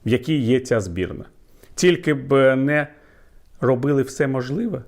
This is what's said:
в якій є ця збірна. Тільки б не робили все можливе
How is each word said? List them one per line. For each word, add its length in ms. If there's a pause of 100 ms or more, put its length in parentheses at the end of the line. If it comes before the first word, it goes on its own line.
в 40
якій 280
є 220
ця 200
збірна. 460 (500)
Тільки 380
б 420
не 320 (760)
робили 420
все 240
можливе 600